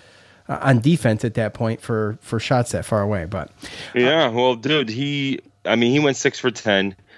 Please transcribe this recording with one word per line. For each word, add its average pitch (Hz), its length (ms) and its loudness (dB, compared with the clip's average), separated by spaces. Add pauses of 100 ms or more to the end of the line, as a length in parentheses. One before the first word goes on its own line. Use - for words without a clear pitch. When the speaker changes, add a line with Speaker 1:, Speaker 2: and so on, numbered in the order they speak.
(500)
Speaker 1:
on 135 300 2
defense 127 460 2
at 113 80 -2
that 110 200 -2
point 113 280 -4
for, 110 400 -4
for 113 180 -4
shots 123 320 0
that 90 140 -4
far 107 160 0
away. 101 240 -2
But 95 260 -8 (420)
Speaker 2:
Yeah, 135 360 4
well, 123 260 2
dude, 135 320 0
he, 135 540 -4 (240)
I 104 100 2
mean, 117 160 4
he 143 80 4
went 143 160 4
six - 240 -2
for 127 120 0
ten. 98 440 0 (220)